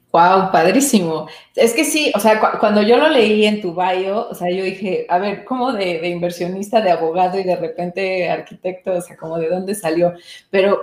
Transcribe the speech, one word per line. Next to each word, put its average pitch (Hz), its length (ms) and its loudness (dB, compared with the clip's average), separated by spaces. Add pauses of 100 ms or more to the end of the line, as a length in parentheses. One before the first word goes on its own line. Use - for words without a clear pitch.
(100)
Guau, 180 400 4
padrísimo. 170 800 2 (260)
Es 226 200 2
que 311 100 0
sí, 302 320 0
o - 20 -2
sea, 214 220 4
cu-, - 180 0
cuando 208 220 2
yo 220 160 4
lo 285 120 4
leí 214 360 4
en 208 160 0
tu 180 140 -6
bio, 185 560 -2
o 190 40 -14
sea, 180 160 -4
yo 190 140 -4
dije, 190 460 -4
a 175 80 2
ver, 202 260 -4
¿cómo 254 300 -4
de, 180 260 -4
de 175 80 -4
inversionista, 180 720 -4
de 196 100 2
abogado 175 480 0
y 190 60 -2
de 180 120 0
repente 180 760 -4
arquitecto? 180 600 -8
O 175 100 -2
sea, 165 160 -18
¿como 160 200 -8
de 165 120 -4
dónde 185 240 -4
salió? 170 400 0 (340)
Pero, 196 340 2